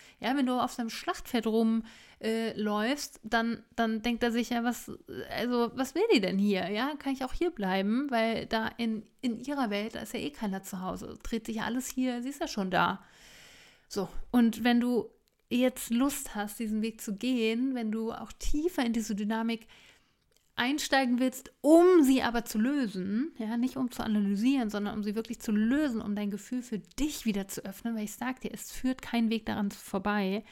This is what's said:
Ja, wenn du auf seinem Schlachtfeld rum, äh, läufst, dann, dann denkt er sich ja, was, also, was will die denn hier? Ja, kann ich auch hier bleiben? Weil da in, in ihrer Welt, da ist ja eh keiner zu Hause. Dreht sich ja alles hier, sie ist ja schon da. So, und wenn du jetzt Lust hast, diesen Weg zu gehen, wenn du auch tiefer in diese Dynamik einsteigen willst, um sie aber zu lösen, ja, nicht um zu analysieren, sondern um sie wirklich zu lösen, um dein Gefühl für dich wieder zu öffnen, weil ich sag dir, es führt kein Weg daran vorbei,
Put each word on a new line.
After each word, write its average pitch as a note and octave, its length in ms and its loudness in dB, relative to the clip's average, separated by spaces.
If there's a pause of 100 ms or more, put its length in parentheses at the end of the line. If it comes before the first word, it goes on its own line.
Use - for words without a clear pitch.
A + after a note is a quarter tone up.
(200)
Ja, A#3+ 160 -2
wenn C4+ 120 2
du B3+ 120 0
auf B3 120 0
seinem A3+ 180 -6
Schlachtfeld - 560 -4
rum, A3+ 380 2 (360)
äh, A3+ 400 -2
läufst, G#3+ 640 -2
dann, A3+ 420 -2 (120)
dann A3 260 0
denkt A#3+ 220 -2
er A#3+ 80 2
sich A#3 180 0
ja, A#3 140 -2
was, - 280 -4 (380)
also, A#3+ 460 0
was B3 180 -4
will F#4 180 2
die D4+ 80 8
denn F#3+ 200 2
hier? G3 320 2
Ja, C4 260 -2
kann C#4 160 -4
ich C4 100 -6
auch B3+ 100 -4
hier F4 180 0
bleiben? G#3 580 0
Weil A3+ 380 0
da A3+ 200 -2 (100)
in, A3 260 -4 (180)
in A#3 180 -2
ihrer C4+ 300 -2
Welt, G#3 240 -4
da - 60 -10
ist - 160 -10
ja - 40 -6
eh D4 120 -6
keiner F#3+ 320 -6
zu F#3 180 -8
Hause. F#3 400 -8
Dreht A3 240 -6
sich A3 120 -6
ja A3 80 -4
alles B3+ 220 -4
hier, B3 360 -2
sie C4 60 -6
ist C#4 120 -10
ja D#4+ 60 -2
schon F#3+ 240 -4
da. F3 320 0 (840)
So, F#3 220 -4 (220)
und A3+ 320 4
wenn A#3+ 160 4
du B3 320 0 (380)
jetzt B3+ 400 0
Lust C4 460 0
hast, G#3 240 -6
diesen A3 220 -2
Weg A3 200 -6
zu G#3 140 -6
gehen, A#3+ 600 0
wenn A3 160 -4
du A3 200 -4
auch - 220 -12
tiefer D4+ 520 2
in A#3 80 2
diese A3 220 -2
Dynamik A3 520 -2 (880)
einsteigen C4 640 2
willst, B3+ 420 -2
um E4+ 420 10
sie C4 200 6
aber A#3 200 2
zu - 140 -4
lösen, A3+ 800 0
ja, A3+ 200 -4
nicht B3+ 200 -2
um B3+ 140 -2
zu - 120 -6
analysieren, G#3+ 680 2
sondern G#3 280 -4
um G#3 60 -2
sie G#3 120 -4
wirklich A3+ 240 -6
zu - 120 -4
lösen, A3+ 500 2
um G3+ 140 -4
dein G#3 160 -4
Gefühl A#3+ 320 -8
für A3 160 -6
dich - 460 -6
wieder G3+ 220 -2
zu - 160 -10
öffnen, A3+ 320 -8
weil G#3+ 100 -4
ich G#3 100 -10
sag B3+ 260 -6
dir, - 100 -8
es - 200 -12
führt B3+ 300 -4
kein A#3 280 0
Weg A3 160 -2
daran G#3+ 240 -2
vorbei, G3+ 840 -2